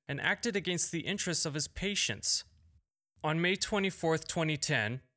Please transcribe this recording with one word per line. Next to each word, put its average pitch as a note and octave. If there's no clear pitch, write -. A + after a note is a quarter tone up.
and C#3+
acted G3+
against F3
the E3
interests F3+
of D3+
his D3
patients. -
On D#3
May F3+
twenty-fourth, F#3
twenty D#3
ten, B2+